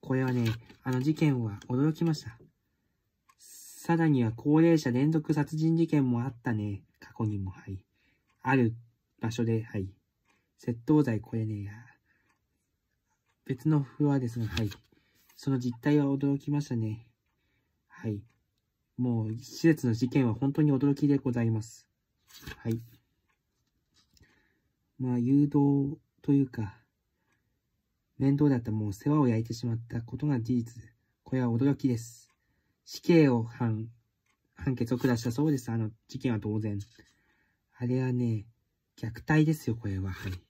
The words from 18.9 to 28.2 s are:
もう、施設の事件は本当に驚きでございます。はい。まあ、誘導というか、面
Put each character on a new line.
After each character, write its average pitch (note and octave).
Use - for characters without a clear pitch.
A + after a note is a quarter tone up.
も A#2+
う、 A2
施 -
設 D3+
の A#2
事 A#2+
件 B2+
は A2
本 C#3
当 D#3
に D3
驚 C#3
き D3
で C#3+
ご C3
ざ A#2+
い A2+
ま A2
す。 -
は -
い。 A2+
ま B2+
あ、 -
誘 C3+
導 C#3+
と D3
い C#3
う B2+
か、 G2+
面 C#3